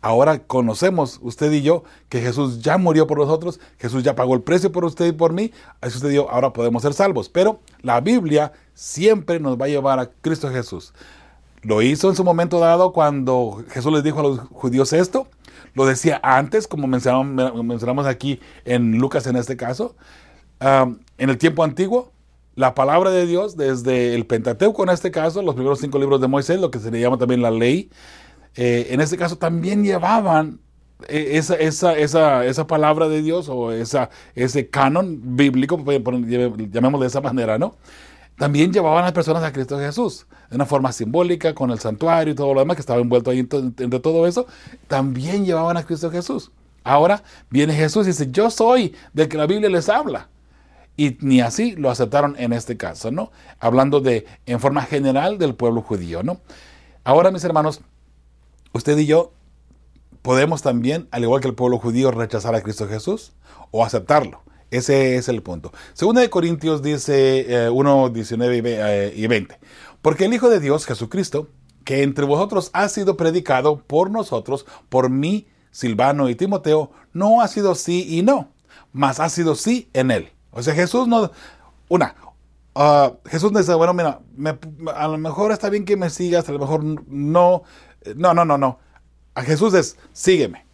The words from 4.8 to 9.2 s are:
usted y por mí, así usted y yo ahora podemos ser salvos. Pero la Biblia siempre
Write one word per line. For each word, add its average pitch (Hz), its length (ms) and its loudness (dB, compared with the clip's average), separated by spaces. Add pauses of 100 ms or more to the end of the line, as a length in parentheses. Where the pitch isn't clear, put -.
usted 170 220 -2
y 170 40 2
por 160 220 0
mí, 214 180 -4 (300)
así 120 160 -8
usted 143 140 -2
y 143 40 2
yo 143 140 2
ahora 127 240 0
podemos 117 300 -2
ser 143 100 0
salvos. 160 360 -2
Pero 202 320 0 (200)
la 120 180 0
Biblia 151 540 0 (220)
siempre 175 640 0